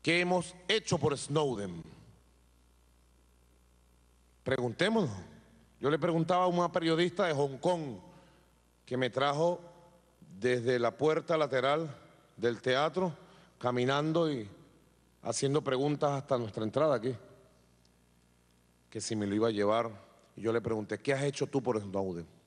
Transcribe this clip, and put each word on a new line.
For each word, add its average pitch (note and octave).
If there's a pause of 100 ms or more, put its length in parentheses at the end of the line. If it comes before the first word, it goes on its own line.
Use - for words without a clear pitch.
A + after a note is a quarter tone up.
¿Qué E3+
hemos F3+ (120)
hecho G#3
por C#3+
Snowden? A2 (2500)
Preguntémonos. C3+ (680)
Yo C#3
le D#3
preguntaba E3
a -
una F3
periodista E3+
de D#3
Hong C#3
Kong D3+ (840)
que B2+
me B2+
trajo D3+ (760)
desde B2
la A#2
puerta D#3
lateral C#3 (400)
del A#2+
teatro, D#3 (440)
caminando C#3+
y A2+ (720)
haciendo C#3
preguntas C#3+
hasta C3+
nuestra A2
entrada C3+
aquí, A#2+ (1700)
que A2+
si A2
me G#2
lo G2+
iba A2
a -
llevar. G#2+ (440)
Y F#2+
yo A2
le A#2
pregunté, G#2+
"¿Qué C#3
has C3+
hecho C#3+
tú C3+
por A2+
Snowden?". F#2+ (200)